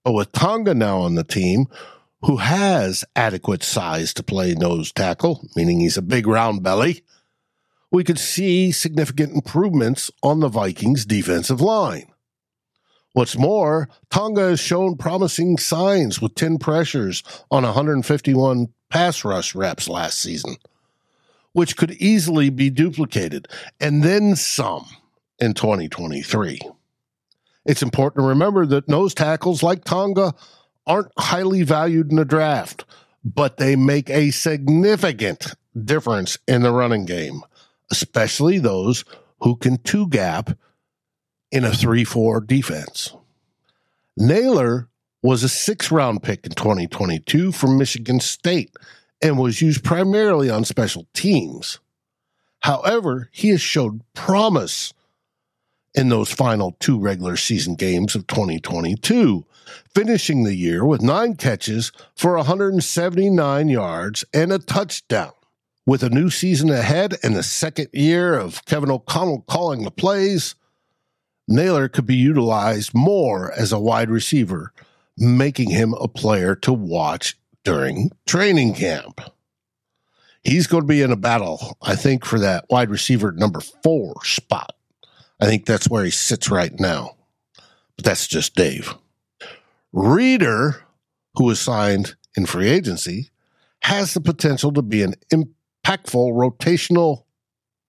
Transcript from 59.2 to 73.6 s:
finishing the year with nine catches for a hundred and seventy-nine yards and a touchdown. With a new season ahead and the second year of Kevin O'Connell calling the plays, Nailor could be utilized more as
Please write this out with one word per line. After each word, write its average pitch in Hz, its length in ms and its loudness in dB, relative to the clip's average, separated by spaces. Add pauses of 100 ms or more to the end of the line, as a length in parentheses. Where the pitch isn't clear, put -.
finishing 196 480 0
the 101 140 0
year 87 280 -2
with 139 180 2
nine 185 340 0
catches 113 560 -4 (240)
for 175 180 2
a 160 80 0
hundred 196 300 0
and 180 100 0
seventy-nine 170 840 0
yards 98 560 -4 (100)
and 165 160 2
a 190 80 0
touchdown. 185 720 -4 (560)
With 131 160 4
a 123 80 0
new 156 200 2
season 160 380 0
ahead 147 540 0
and 110 140 2
the 87 80 -2
second - 480 -6
year 170 440 2
of 92 280 -8
Kevin 143 260 -2
O'Connell 143 520 -2
calling 156 420 -4
the 95 80 -8
plays, 190 640 0 (880)
Nailor 143 440 2
could - 160 -2
be 127 100 2
utilized 113 800 2
more 127 580 2
as 107 180 -2